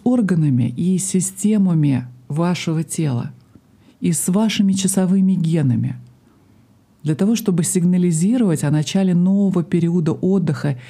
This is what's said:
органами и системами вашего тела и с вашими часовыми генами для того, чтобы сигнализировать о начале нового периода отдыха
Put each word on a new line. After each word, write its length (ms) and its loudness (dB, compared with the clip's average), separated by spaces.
органами 680 2
и 220 0
системами 1080 0
вашего 540 -2
тела 480 -4
и 120 0
с 160 -2
вашими 460 0
часовыми 600 2
генами 640 0
для 140 -4
того, 200 0
чтобы 280 0
сигнализировать 1040 0
о 60 0
начале 440 0
нового 480 2
периода 480 0
отдыха 640 -2